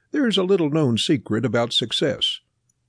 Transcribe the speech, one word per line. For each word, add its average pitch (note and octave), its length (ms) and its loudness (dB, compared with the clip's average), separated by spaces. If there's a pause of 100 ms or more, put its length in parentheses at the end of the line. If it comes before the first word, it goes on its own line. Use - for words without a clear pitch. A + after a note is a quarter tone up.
(120)
there C#4+ 160 2
is G3+ 100 2
a F#3+ 60 2
little-known D#3 560 2
secret A2+ 440 0
about A#2 300 -2
success: - 680 -2 (480)